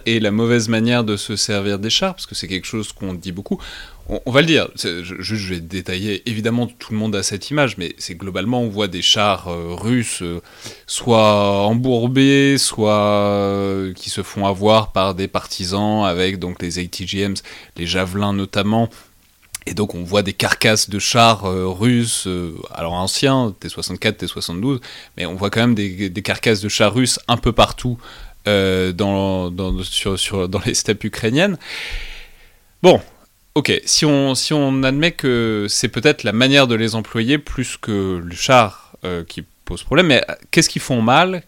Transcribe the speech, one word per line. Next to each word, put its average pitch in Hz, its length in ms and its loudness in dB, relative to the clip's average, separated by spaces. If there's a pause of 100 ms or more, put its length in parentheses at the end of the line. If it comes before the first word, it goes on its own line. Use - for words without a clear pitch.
et 113 140 2
la 107 100 2
mauvaise 117 400 2
manière 117 340 2
de 104 140 -2
se - 180 -6
servir 101 440 -2
des 110 100 -2
chars, 190 240 0
parce - 140 -14
que - 80 -12
c'est - 120 -8
quelque 92 200 -4
chose 110 260 -6
qu'on 92 220 -8
dit 90 160 -10
beaucoup. 101 280 -6 (480)
On, 104 200 -6
on 127 40 -6
va 139 100 4
le 165 60 4
dire, 127 280 2
c'est, 90 280 -6
je, 90 180 -12
juste 104 200 -4
je 92 140 -6
vais 87 40 -4
détailler, 92 720 -6
évidemment 117 380 -2
tout - 260 -12
le 107 60 -2
monde 107 160 -2
a 98 80 -2
cette - 260 -6
image, 139 280 0
mais 87 200 -8
c'est - 160 -12
globalement 95 480 -4
on 117 80 -2
voit 104 180 -2
des 87 140 -6
chars, 101 460 0
euh, 85 260 -6
russes, 110 480 -2
euh, 85 180 -6 (460)
soit 104 800 4
embourbés, 131 920 4
soit, 107 340 2
euh, 101 1000 0
qui - 180 -10
se 104 100 -6
font 98 240 -4
avoir 101 460 4
par 95 240 0
des 95 120 -4
partisans 101 760 -2
avec 92 320 0
donc 90 240 -8
les 87 160 -6
A 90 80 -4
T 90 220 -10
G 98 200 -2
Ms, 98 140 -4 (340)
les 85 120 -6
javelins 95 460 -2
notamment. 104 540 0 (800)
Et - 80 -8
donc 101 220 -2
on 87 80 -8
voit 98 200 2
des 92 100 -2
carcasses - 560 2
de 101 100 -2
chars, 113 460 4
euh, 92 240 0
russes, 113 580 0
euh, 90 300 -4 (180)
alors 82 160 -6
anciens, 107 680 0
T 87 120 -10
soixante-quatre, 104 480 -4
T 90 100 -6
soixante-douze, 117 540 -4 (340)
mais 87 100 -6
on 85 100 -6
voit 101 140 -2
quand 113 120 0
même 120 120 6
des, 98 360 -2
des 85 120 -8
carcasses 107 380 0
de 104 80 -4
chars 104 260 2
russes 123 240 2 (120)
un 120 80 2
peu 117 160 0
partout, 120 440 2 (520)
euh, 92 420 2
dans, 95 600 0
dans, 92 300 -4
sur, 95 380 -4
sur, 98 300 -2
dans 98 160 -2
les 123 80 0
steppes - 320 -2
ukrainiennes. 147 520 0 (1200)
Bon, 170 200 8 (540)
ok, 139 160 0 (140)
si - 200 2
on, 139 300 4
si - 180 -2
on 135 300 2
admet 143 300 2
que 113 560 0
c'est - 180 0
peut-être 123 380 2
la 104 80 0
manière 131 340 6
de 117 80 2
les 110 180 0
employer 113 440 0
plus - 400 -6
que 95 440 -2
le 85 140 -10
char, 120 560 4 (140)
euh, 87 180 -4
qui 82 220 -12 (180)
pose 87 200 -10
problème, 170 240 4
mais 123 180 4 (260)
qu'est-ce - 160 4
qu'ils - 140 -4
font 123 200 0
mal ? 165 460 4